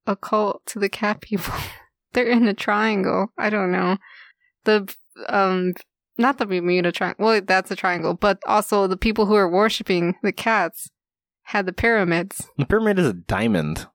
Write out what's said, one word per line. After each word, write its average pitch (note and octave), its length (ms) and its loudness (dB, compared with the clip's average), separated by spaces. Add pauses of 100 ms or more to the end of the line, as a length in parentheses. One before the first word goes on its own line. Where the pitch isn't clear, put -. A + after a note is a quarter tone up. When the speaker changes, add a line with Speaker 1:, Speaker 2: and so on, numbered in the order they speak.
Speaker 1:
a G3+ 100 -2
cult - 500 -2
to - 120 -10
the G3 100 -6
cat G#3+ 320 -4
people? - 380 -6
<laughs> - 540 -16
They're B3 160 0
in A#3 200 4
a G3+ 60 0
triangle. G#3 760 0 (100)
I G#3+ 120 -2
don't G3 200 -2
know. F3+ 260 0 (680)
The, G#3+ 280 2 (360)
um, F#3 460 0 (440)
not C4+ 200 2
the A3+ 80 -2
Bermuda F3 440 0
Triangle. F3+ 340 -4
Well, A3 160 4
that's F#3+ 300 0
a G3 60 -4
triangle. F3 380 -2
But G3 340 0
also G3+ 400 2
the F#3 80 -2
people G#3+ 300 0
who G#3+ 100 2
are F#3+ 120 4
worshiping F3+ 760 0
the G3 80 0
cats G3+ 560 -2 (560)
had G3+ 220 -2
the F3+ 60 -6
pyramids. G3 760 0 (100)
Speaker 2:
The C#3 80 0
pyramid G#3 320 2
is F3 80 4
a A2 60 2
diamond. F2+ 840 -2